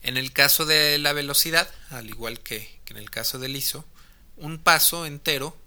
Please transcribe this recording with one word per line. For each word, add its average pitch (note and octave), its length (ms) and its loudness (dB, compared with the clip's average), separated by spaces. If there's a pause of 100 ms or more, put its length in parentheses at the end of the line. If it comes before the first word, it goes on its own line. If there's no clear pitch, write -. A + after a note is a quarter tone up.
En B2+ 160 -4
el C3 160 -4
caso C#3+ 320 4
de D3+ 320 4
la D3 160 2
velocidad, D3 580 0 (200)
al A2+ 180 -12
igual A2+ 300 -8
que, - 440 -12
que - 100 -16
en A2+ 40 -14
el G#2+ 140 -14
caso A2+ 260 -4
del C3 180 -8
iso, - 300 -6 (520)
un D#3 200 -10
paso E3 480 4
entero C#3+ 500 -4 (120)